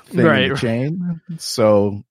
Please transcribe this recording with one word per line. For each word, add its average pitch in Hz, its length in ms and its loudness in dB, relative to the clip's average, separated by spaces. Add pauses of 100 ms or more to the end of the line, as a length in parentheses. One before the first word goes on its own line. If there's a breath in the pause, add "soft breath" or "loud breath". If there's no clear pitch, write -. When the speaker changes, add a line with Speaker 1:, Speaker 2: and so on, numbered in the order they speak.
Speaker 1:
thing 196 140 -6
in 170 60 6
Speaker 2:
Right, 131 220 2
Speaker 1:
the 135 60 -4
Speaker 2:
right. 139 60 -6
Speaker 1:
chain. 160 600 -4 (180)
So 104 720 0